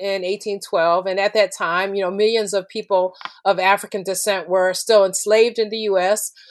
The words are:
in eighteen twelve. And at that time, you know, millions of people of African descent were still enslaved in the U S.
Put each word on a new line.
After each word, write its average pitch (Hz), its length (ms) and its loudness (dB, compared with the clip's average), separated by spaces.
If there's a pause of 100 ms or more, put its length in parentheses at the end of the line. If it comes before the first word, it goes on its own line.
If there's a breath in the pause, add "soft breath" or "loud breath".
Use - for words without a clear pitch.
in 196 240 -4
eighteen 202 340 -6
twelve. 175 480 0
And 190 140 -2
at 202 140 0
that 202 220 2
time, 185 380 -2
you 196 80 -2
know, 185 80 -2
millions 214 420 0
of 190 160 -2
people 185 460 -2 (300 loud breath)
of 190 160 2
African 202 420 0
descent 185 460 -4
were 185 260 2
still 208 300 4
enslaved 220 560 2
in 214 80 0
the 220 100 -8
U 208 180 0
S. 190 360 0 (180 loud breath)